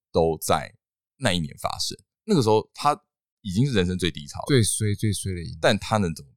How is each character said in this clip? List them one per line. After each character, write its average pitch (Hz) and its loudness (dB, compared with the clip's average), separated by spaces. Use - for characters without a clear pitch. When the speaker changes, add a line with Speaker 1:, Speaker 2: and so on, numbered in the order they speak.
Speaker 1:
都 82 2
在 76 -2
那 117 0
一 87 0
年 76 -6
发 - -6
生。 - -6
那 214 2
个 147 6
时 110 2
候 107 4
他 147 0
已 95 -8
经 139 2
是 143 0
人 92 2
生 92 -2
最 87 -2
低 73 -10
潮 - -12
了。 - -12
Speaker 2:
最 139 6
衰、 104 -2
最 107 -2
衰 95 -6
的 87 -8
一 82 -10
年。 82 -12
Speaker 1:
但 117 4
他 - -2
能 87 0
怎 73 -14
么 67 -20